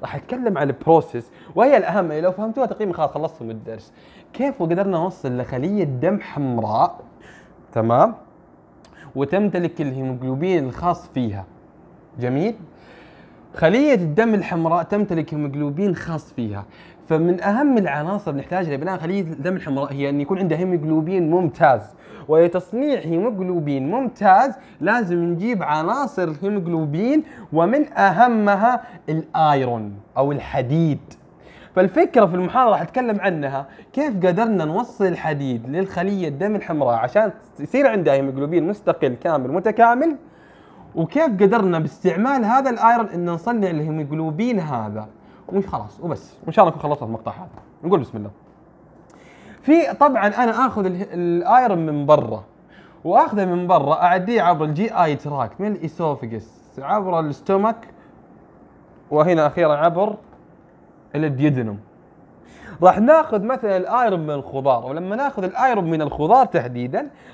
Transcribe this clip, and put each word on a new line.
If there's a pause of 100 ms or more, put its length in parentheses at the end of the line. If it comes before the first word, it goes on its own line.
راح
أتكلم
عن
البروسيس (240)
وهي
الأهم.
لو
فهمتوها
تقريبًا
خلاص
خلصتوا
من
الدرس. (400)
كيف
قدرنا
نوصل
لخلية
دم
حمراء، (720)
تمام؟ (1000)
وتمتلك
الهيموغلوبين
الخاص
فيها. (720)
جميل؟ (1000)
خلية
الدم
الحمراء
تمتلك
هيموغلوبين
خاص
فيها، (420)
فمن
أهم
العناصر
اللي
نحتاجها
لبناء
خلية
الدم
الحمراء
هي
أن
يكون
عندها
هيموغلوبين
ممتاز، (460)
ولتصنيع
هيموغلوبين
ممتاز (280)
لازم
نجيب
عناصر
الهيموغلوبين (300)
ومن
أهمها (280)
الآيرون (240)
أو
الحديد. (760)
فالفكرة
في
المحاضرة
راح
أتكلم
عنها، (280)
كيف
قدرنا
نوصل
الحديد
للخلية
الدم
الحمراء
عشان (280)
يصير
عندها
هيموغلوبين
مستقل
كامل
متكامل، (800)
وكيف
قدرنا
باستعمال
هذا
الايرون
ان
نصنع
الهيموغلوبين
هذا. (400)
ومش
خلاص
وبس،
وان
شاء
الله
نكون
خلصنا
المقطع
هذا. (220)
نقول
بسم
الله. (1300)
في
طبعًا
انا
اخذ
اله-،
الايرون
من
برا، (600)
واخذه
من
برا
اعديه
عبر
الجي
اي
تراكت
من
الاسوفجس
عبر
الاستومك (1200)
وهنا
اخيرًا
عبر (1000)
الديودنوم. (1040)
راح
ناخذ
مثلًا
الايرون
من
الخضار،
ولما
ناخذ
الايرون
من
الخضار
تحديدًا (240)